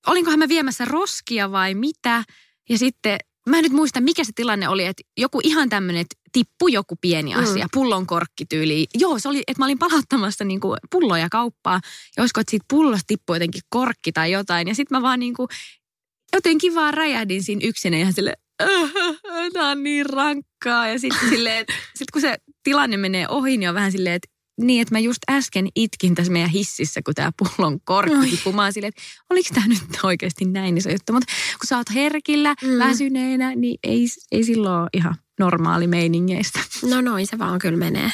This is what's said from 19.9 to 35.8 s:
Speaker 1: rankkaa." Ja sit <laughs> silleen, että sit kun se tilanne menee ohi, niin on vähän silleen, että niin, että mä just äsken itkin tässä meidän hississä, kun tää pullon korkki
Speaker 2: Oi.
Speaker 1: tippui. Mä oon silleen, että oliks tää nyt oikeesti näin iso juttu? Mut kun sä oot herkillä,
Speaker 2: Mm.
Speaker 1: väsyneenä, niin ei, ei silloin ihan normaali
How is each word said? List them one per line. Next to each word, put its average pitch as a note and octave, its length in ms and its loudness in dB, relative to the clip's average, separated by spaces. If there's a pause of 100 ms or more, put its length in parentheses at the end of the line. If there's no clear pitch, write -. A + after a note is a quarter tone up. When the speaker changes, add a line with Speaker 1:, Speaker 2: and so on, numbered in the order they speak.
Speaker 1:
rankkaa." C4+ 840 -2
Ja A3+ 120 -2
sit B3 140 -2
<laughs> A#3+ 160 2
silleen, A3+ 280 2
että A3 160 -6 (220)
sit - 160 -10
kun D4 100 0
se C#4 160 0 (260)
tilanne C#4 340 2
menee F#3+ 320 -2
ohi, C4 280 0
niin F#3 120 0
on F3 60 -2
vähän G3 160 2
silleen, F#3 240 0
että F3+ 120 -8 (340)
niin, A#3+ 200 4
että A3 140 0
mä A3 40 2
just A#3 200 0 (120)
äsken B3 440 0
itkin G3 400 2
tässä F3 180 0
meidän E3+ 160 2
hississä, D#3+ 560 -2
kun D3+ 80 -2
tää D3+ 240 -2
pullon E3+ 480 0
korkki G3+ 320 2
Speaker 2:
Oi. C4 120 4
Speaker 1:
tippui. F#3 240 -2
Mä G3+ 100 2
oon G3 100 0
silleen, G#3 240 -6
että - 40 -20 (280)
oliks F4+ 220 2
tää G#3 160 2
nyt A3+ 120 4 (240)
oikeesti F3+ 420 -2
näin F#3 320 0
iso F#3+ 120 -2
juttu? G3+ 240 -2
Mut B3 120 4
kun - 420 -6
sä C4 100 0
oot A#3 160 -4
herkillä, D4 680 2
Speaker 2:
Mm. B3+ 160 2
Speaker 1:
väsyneenä, C4 760 0
niin A#3+ 280 -2
ei, A#3+ 240 2 (240)
ei A3+ 120 2
silloin G3+ 500 2
ihan E3+ 220 2 (240)
normaali E3+ 480 2